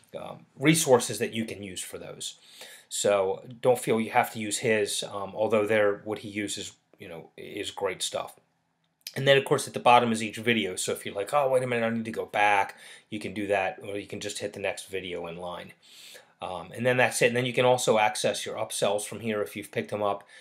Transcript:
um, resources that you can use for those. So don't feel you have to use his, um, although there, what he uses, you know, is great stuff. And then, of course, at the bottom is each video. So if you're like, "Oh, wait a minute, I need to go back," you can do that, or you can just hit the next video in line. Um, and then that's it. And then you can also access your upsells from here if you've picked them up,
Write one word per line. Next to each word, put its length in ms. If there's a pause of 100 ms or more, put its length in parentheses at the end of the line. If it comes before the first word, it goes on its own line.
(160)
um, 300 (120)
resources 600
that 160
you 120
can 180
use 180
for 160
those. 380 (520)
So 560 (180)
don't 180
feel 200
you 120
have 220
to 60
use 200
his, 440
um, 320
although 300
there, 400
what 140
he 100
uses, 440 (260)
you 80
know, 300
is 340
great 300
stuff. 380 (760)
And 120
then, 100
of 80
course, 220
at 60
the 60
bottom 320
is 100
each 160
video. 380
So 160
if 120
you're 120
like, 180
"Oh, 160
wait 140
a 40
minute, 180
I 40
need 160
to 60
go 160
back," 480 (340)
you 100
can 140
do 140
that, 340
or 160
you 80
can 140
just 180
hit 160
the 60
next 280
video 380
in 120
line. 360 (720)
Um, 320
and 100
then 120
that's 260
it. 40
And 80
then 120
you 60
can 120
also 320
access 480
your 100
upsells 500
from 160
here 200
if 140
you've 160
picked 180
them 140
up, 200 (180)